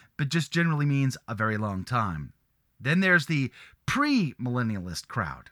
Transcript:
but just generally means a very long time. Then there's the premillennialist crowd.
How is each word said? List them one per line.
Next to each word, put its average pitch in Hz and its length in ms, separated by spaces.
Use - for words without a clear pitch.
but 143 140
just 156 220
generally 160 340
means 139 320
a 110 80
very 110 220
long 101 260
time. 90 500
Then 147 200
there's 180 260
the 139 260
premillennialist 123 1200
crowd. 71 440